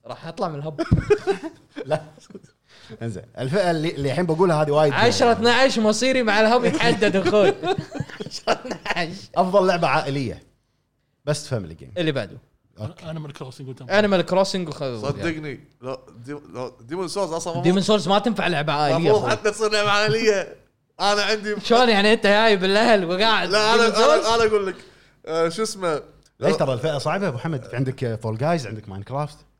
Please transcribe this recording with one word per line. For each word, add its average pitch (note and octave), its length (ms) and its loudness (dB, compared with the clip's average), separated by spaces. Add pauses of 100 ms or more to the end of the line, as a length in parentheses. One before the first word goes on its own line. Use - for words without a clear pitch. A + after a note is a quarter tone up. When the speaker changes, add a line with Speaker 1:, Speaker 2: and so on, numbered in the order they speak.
Speaker 1:
راح D#3+ 200 -14
أطلع F3 220 -8
من D#3 60 -8
الهب. D3 260 -10 (560)
Speaker 2:
<laughs> - 500 -14
لا. D3+ 160 -2 (1000)
انزين. A2 220 -8 (140)
الفئة E3+ 320 0
اللي، E3 240 -2
اللي C#3 160 -4
الحين F3 160 -2
بقولها D#3+ 360 2
هذه D3 80 0
وايد. D3 220 4
Speaker 1:
عشرة A#3+ 400 2
اثنا A3 200 2
عشر A#3+ 300 2
مصيري A#3+ 400 2
مع G#3+ 180 2
الهب A3+ 240 4
يتحدد G#3+ 520 2
أخوي. G#3 320 4
Speaker 2:
<laughs> G4+ 60 2 (720)
Speaker 1:
عشرة - 260 -6
اثنا B3 340 -6
عشر. F3 500 -6
Speaker 2:
أفضل F#3 300 4
لعبة F3 220 2
عائلية. C#3 540 -2 (800)
بس D3+ 240 -4
فاميلي F2+ 260 -8
جيم. D2 240 -20
Speaker 1:
اللي D#3 140 -2
بعده. A2 260 -8 (420)
Speaker 2:
أوكي. D#3+ 300 -12
Speaker 3:
أنيمال D3+ 220 -12
كروسنج C3 360 -16
قلت B2+ 220 -14
Speaker 1:
أنيمال G3 320 4
كروسنج F#3 460 0
وخ-، C#3 100 -12
Speaker 4:
صدقني، C#3 840 -6 (200)
لا، B2+ 180 -10 (260)
دي-، C#3 80 -12
لا، B2 480 -12
ديمون D#3+ 280 -8
سولز F#3 240 -4
أصلًا E3 300 -6
Speaker 1:
ديمون F3+ 200 4
سولز G3+ 260 0
ما G3 100 4
تنفع G#3 280 -2
لعبة D3+ 260 -2
عائلية D3 240 2
Speaker 4:
المفروض G3+ 220 4
Speaker 1:
أخوي. - 120 0
Speaker 4:
حتى G#3+ 200 0
تصير G#3+ 200 -2
لعبة G#3 200 0
عائلية. G#3+ 680 2 (440)
أنا G3+ 220 2
عندي G#3 380 -2
Speaker 1:
شلون A#3+ 280 4
يعني G#3 240 4
أنت A3+ 140 2
جاي G#3 300 4
بالأهل G3 480 4
وقاعد F#3 460 0
Speaker 4:
لا، G#3+ 240 2
أنا، - 20 4
Speaker 1:
ديمون A3+ 180 4
سولز؟ B3 320 4
Speaker 4:
أنا، A3+ 80 2
أنا A#3 100 2
أقول G#3+ 220 0
لك، F#3 100 -6 (500)
آه، E3 220 0
شو E3+ 140 -4
اسمه؟ F#3 400 -4 (380)
Speaker 2:
ليش D#3+ 160 2
ترى C3+ 160 0
الفئة C#3+ 260 -4
صعبة F3+ 300 -4
أبو B2+ 100 -6
حمد؟ D3+ 260 -6
في - 120 -12
عندك، B2+ 280 -4
آه، A2+ 120 -4
فول A2 220 -6
جايز، D3 280 -2
عندك G#2+ 220 -12
ماينكرافت. B2 480 -10 (240)